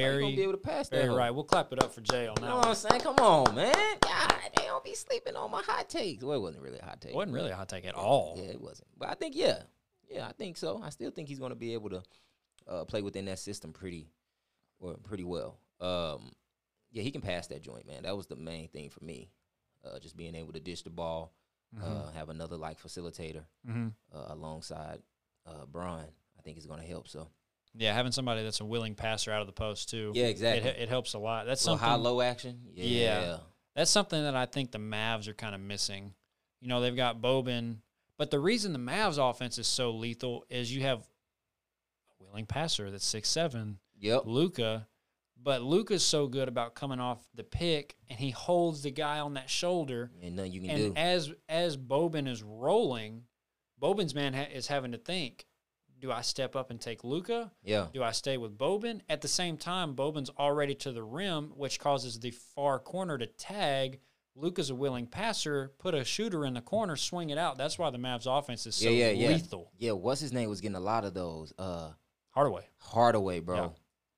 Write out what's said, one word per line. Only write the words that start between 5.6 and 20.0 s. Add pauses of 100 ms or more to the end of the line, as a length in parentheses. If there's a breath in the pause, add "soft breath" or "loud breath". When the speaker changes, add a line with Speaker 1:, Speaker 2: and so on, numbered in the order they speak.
Speaker 2:
hot
takes.
Well,
it
wasn't
really
a
hot
take.
Speaker 1:
It
wasn't
really
a
hot
take
at
all.
Speaker 2:
Yeah,
it
wasn't. (100)
But
I
think,
yeah. (440)
Yeah,
I
think
so.
I
still
think
he's
gonna
be
able
to, (640 soft breath)
uh,
play
within
that
system
pretty, (720)
or
pretty
well. (220)
Um, (600)
yeah,
he
can
pass
that
joint,
man.
That
was
the
main
thing
for
me. (540)
Uh,
just